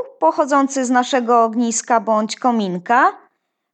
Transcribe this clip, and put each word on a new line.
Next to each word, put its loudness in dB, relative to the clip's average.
pochodzący 0
z -2
naszego 2
ogniska -2
bądź -2
kominka, 0